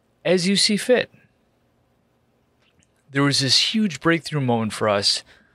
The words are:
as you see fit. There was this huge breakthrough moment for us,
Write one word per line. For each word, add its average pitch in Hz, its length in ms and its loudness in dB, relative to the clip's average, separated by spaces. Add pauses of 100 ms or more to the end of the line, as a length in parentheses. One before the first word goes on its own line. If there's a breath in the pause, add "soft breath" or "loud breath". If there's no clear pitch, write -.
(260)
as 175 200 2
you 196 100 2
see 208 200 0
fit. - 340 0 (2000)
There 139 100 0
was 139 180 2
this - 320 0
huge 214 280 -2
breakthrough 160 420 -2
moment 113 320 -2
for 107 160 0
us, 101 320 0 (320 soft breath)